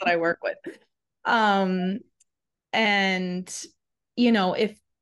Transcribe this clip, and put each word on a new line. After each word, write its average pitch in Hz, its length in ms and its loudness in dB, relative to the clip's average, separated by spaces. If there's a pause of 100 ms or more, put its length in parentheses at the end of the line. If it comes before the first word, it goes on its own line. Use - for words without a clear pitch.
that 185 80 -2
I 175 80 2
work 165 260 -2
with. 95 160 -4 (640)
Um, 196 760 0 (720)
and, 190 800 0 (640)
you 240 160 4
know, 185 200 2
if 214 240 -2 (260)